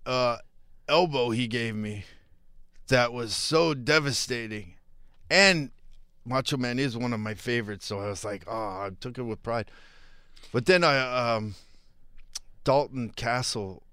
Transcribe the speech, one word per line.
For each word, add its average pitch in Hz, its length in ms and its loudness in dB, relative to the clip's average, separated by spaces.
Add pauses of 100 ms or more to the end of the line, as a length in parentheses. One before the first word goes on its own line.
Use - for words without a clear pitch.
uh, 127 320 0 (500)
elbow 143 420 4
he 117 180 0
gave 117 260 -2
me 104 300 -6 (840)
that 120 260 4
was 120 220 -6
so 160 400 2
devastating. 120 1000 -2 (540)
And 175 440 6 (520)
Macho 131 320 -2
Man 123 220 0
is 131 180 0
one 120 160 -2
of 110 80 -2
my 107 140 -6
favorites, 107 500 -4
so 104 160 -6
I 101 80 -6
was 98 160 -6
like, 104 220 -8
"Oh," 113 60 -10
I 101 380 -6 (100)
took 123 180 -10
it 131 40 -6
with 110 200 -8
pride. 117 280 -4 (840)
But 120 140 0
then 180 180 6
I, 127 500 2
um, 107 220 -2 (1080)
Dalton 131 460 0
Castle 113 720 -4 (100)